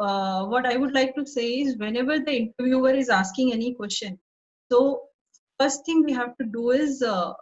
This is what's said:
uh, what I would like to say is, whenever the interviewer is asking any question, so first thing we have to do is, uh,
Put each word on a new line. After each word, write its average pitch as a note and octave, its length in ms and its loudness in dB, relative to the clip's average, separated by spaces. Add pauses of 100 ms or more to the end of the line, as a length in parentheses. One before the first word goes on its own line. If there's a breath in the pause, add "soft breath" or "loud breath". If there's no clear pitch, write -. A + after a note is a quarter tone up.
uh, G3 460 -2
what B3 180 0
I B3 100 0
would C4+ 180 0
like C4 220 0
to C#4+ 100 -4
say B3 360 -2
is, C4 160 -2
whenever B3 420 -2
the D4+ 140 -4
interviewer B3+ 560 0
is C4 180 2
asking A#3 460 2
any A#3 200 -2
question, G3+ 460 -8 (500)
so C4 340 4 (580)
first - 240 0
thing D#4+ 180 4
we D4 80 0
have B3 300 -2
to A#3+ 40 -4
do A#3 260 -2
is, C#4 300 2
uh, G3 300 0 (100)